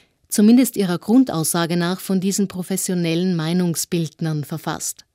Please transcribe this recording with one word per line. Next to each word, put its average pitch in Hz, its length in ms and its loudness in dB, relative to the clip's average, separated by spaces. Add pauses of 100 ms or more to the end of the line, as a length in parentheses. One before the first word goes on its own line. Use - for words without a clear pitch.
(280)
zumindest 226 480 4
ihrer 180 220 0
Grundaussage 170 800 2
nach, 175 240 -2
von 190 180 -2
diesen 190 300 -2
professionellen 180 880 -2
Meinungsbildnern 165 1080 -2
verfasst. - 720 -10